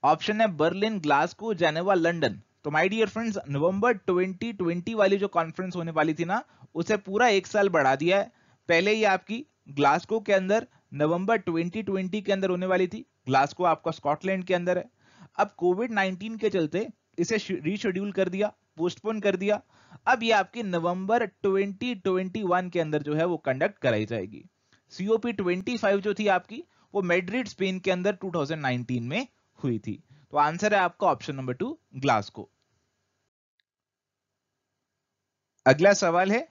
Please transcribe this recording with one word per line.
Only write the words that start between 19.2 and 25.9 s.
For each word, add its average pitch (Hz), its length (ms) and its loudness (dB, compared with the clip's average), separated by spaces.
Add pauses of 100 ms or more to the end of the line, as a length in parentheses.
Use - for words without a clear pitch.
दिया। 202 260 0 (460)
अब 240 160 2
ये 226 80 2
आपकी 214 320 0
नवंबर 190 640 0
ट्वेंटी 202 680 -2
ट्वेंटी 190 480 -4
वन 180 260 0
के 175 100 -2
अंदर 151 240 0
जो 147 100 -4
है 160 120 2
वो 175 200 -2
कंडक्ट 135 360 -2
कराई 110 240 0
जाएगी। 104 380 -8 (500)
सीओपी 220 400 -2
ट्वेंटी 190 440 -4
फ़ाइव 202 240 2